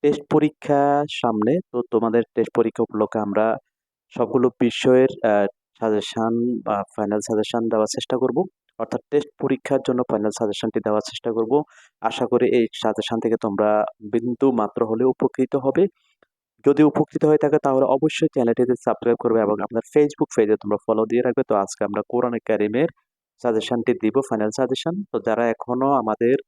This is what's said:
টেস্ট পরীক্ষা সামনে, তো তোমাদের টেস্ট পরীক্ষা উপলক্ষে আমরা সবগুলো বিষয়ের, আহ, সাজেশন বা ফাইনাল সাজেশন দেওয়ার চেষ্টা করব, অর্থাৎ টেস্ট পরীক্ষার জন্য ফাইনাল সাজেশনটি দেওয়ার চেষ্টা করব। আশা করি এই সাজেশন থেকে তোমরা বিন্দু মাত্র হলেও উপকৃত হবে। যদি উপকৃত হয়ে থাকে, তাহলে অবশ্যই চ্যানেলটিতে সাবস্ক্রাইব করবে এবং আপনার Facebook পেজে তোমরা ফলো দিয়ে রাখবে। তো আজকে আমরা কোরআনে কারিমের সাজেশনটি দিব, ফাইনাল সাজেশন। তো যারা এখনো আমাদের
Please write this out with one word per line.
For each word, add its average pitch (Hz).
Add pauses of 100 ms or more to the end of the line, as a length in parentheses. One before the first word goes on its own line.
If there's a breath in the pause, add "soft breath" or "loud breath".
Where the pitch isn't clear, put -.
টেস্ট 143 (100)
পরীক্ষা 147
সামনে, 117 (120)
তো 123 (100)
তোমাদের 113 (120)
টেস্ট 113
পরীক্ষা 113
উপলক্ষে 107
আমরা 107 (580)
সবগুলো 123 (100)
বিষয়ের, 127 (160)
আহ, 104 (320)
সাজেশন 113 (320)
বা 104 (120)
ফাইনাল 104
সাজেশন 113
দেওয়ার 107
চেষ্টা -
করব, 120 (400)
অর্থাৎ 120 (100)
টেস্ট 143 (120)
পরীক্ষার 135
জন্য 123
ফাইনাল 107
সাজেশনটি 110
দেওয়ার 107
চেষ্টা -
করব। 113 (380 soft breath)
আশা 113
করি 123 (120)
এই 117 (160)
সাজেশন 110
থেকে 113
তোমরা 107 (140)
বিন্দু 117
মাত্র 113
হলেও 113
উপকৃত 131
হবে। 139 (840)
যদি 143
উপকৃত 151
হয়ে 151
থাকে, 147
তাহলে 135
অবশ্যই 156
চ্যানেলটিতে 123 (100)
সাবস্ক্রাইব 117
করবে 113
এবং 104
আপনার 113 (100)
Facebook 147
পেজে 107
তোমরা 104 (100)
ফলো 110
দিয়ে 113
রাখবে। 127
তো 113
আজকে 98
আমরা 101
কোরআনে 120
কারিমের 107 (520)
সাজেশনটি 117
দিব, 110 (140)
ফাইনাল 107
সাজেশন। 131 (160)
তো 120
যারা 113
এখনো 127
আমাদের 120 (120)